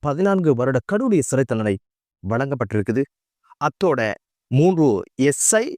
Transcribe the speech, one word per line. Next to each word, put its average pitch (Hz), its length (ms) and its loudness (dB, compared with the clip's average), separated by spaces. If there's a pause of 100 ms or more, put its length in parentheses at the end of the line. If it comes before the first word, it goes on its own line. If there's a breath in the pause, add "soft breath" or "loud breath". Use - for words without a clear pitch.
பதினான்கு 170 520 2
வருட 127 300 0
கடூழிய 208 400 0
சிறை 135 200 0
தண்டனை 110 300 -2 (480)
வழங்கப்பட்டிருக்குது. 117 800 -2 (580 soft breath)
அத்தோட 151 380 0 (520)
மூன்று 156 360 4 (360)
எஸ் 139 280 0
ஐ 226 140 2 (120)